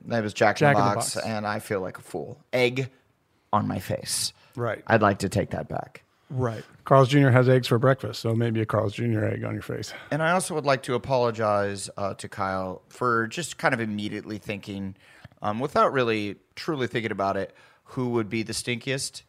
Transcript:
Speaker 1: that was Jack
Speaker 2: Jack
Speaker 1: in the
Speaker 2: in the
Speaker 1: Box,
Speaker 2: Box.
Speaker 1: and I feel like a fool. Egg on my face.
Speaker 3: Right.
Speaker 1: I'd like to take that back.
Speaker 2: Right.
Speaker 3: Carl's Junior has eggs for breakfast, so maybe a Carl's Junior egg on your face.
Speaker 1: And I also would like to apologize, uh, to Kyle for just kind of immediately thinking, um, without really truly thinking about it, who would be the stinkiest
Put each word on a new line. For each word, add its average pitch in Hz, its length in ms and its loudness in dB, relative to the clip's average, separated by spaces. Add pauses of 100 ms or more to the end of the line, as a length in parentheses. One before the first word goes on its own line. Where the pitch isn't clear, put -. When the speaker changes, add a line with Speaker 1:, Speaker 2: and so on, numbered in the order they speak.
Speaker 1:
that 113 160 -2
was 104 140 -4
Jack 107 220 4
Speaker 2:
Jack 143 180 6
Speaker 1:
in 104 80 4
the - 0 -
Speaker 2:
in 101 80 4
the 104 60 0
Speaker 1:
Box, - 180 -4
Speaker 2:
Box. - 100 -6
Speaker 1:
and 107 220 -4
I 107 100 -2
feel 107 240 -4
like 90 160 -8
a - 60 -20
fool. - 340 -10 (160)
Egg 123 380 2 (600)
on 104 160 2
my 101 120 -4
face. - 520 -4 (240)
Speaker 3:
Right. 120 320 -4
Speaker 1:
I'd 107 140 6
like 101 180 4
to 98 100 -2
take - 220 0
that 82 180 -6
back. - 340 -10 (260)
Speaker 2:
Right. 123 340 -4 (220)
Speaker 3:
Carl's 135 240 8
Junior 139 220 6
has 127 180 6
eggs 127 180 4
for 123 100 2
breakfast, 127 440 0
so 113 120 -2
maybe 113 280 0
a 110 40 0
Carl's 107 280 0
Junior 113 320 -2
egg 107 180 -2
on 110 100 -6
your 104 80 -8
face. - 320 -10 (180)
Speaker 1:
And 151 120 -2
I 160 80 2
also 180 240 0
would 147 100 -4
like 135 180 2
to 127 120 -2
apologize, 107 1000 0
uh, 101 180 -4
to - 140 -14
Kyle 95 600 -4
for 117 380 0
just - 300 -10
kind 151 160 2
of 117 80 -2
immediately 104 560 -6
thinking, 98 580 -10 (460)
um, 104 180 -4
without 156 320 2
really 110 460 0 (180)
truly 135 320 -4
thinking 110 240 -4
about 98 260 0
it, 98 160 -6 (300)
who 123 280 -4
would 113 180 0
be 110 140 -2
the 107 100 -8
stinkiest 131 760 -6